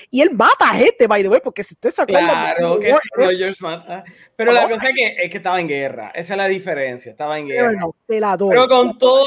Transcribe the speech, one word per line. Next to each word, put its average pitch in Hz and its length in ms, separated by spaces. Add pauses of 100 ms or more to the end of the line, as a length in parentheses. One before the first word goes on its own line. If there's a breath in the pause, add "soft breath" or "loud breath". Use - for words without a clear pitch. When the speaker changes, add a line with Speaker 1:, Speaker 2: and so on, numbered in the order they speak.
Speaker 1:
y 254 120
él 339 100
mata 269 400
a - 20
gente, 247 320
by 208 160
the 190 80
way, 254 140
porque - 180
si - 140
usted - 160
se - 100
acuerda 196 240 (300)
Speaker 2:
Claro, 170 240
que 202 140
Speaker 1:
War 302 120
Speaker 2:
Steve - 260
Rogers 185 300
mata. 175 420 (320 loud breath)
Pero 226 180
la 240 100
Speaker 1:
¿Cómo? - 120
Speaker 2:
cosa 220 120
es 262 80
que, 220 280
es 170 60
que 190 80
estaba 185 220
en 170 80
guerra, 135 480
esa 170 180
es 196 40
la 196 100
diferencia, 143 640
estaba 151 260
en 147 120
Speaker 1:
Pero 233 180
Speaker 2:
guerra. 214 140
Speaker 1:
no, 165 140 (120)
te 220 140
la 196 160
doy. 196 120
Speaker 2:
Pero 247 180
con 247 300
todo 262 300